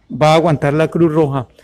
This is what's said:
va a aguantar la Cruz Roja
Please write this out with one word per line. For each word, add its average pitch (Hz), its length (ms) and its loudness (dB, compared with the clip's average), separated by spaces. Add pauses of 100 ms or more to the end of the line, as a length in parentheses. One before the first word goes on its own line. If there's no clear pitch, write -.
(120)
va 151 220 2
a - 20 4
aguantar 151 380 0
la 156 160 0
Cruz 165 240 0
Roja 139 340 -2 (160)